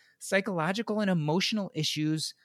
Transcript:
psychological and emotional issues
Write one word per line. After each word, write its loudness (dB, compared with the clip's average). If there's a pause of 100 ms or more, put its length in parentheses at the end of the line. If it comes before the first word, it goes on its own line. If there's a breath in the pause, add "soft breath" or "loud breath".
(180 soft breath)
psychological 0
and 2
emotional 2
issues -2 (100)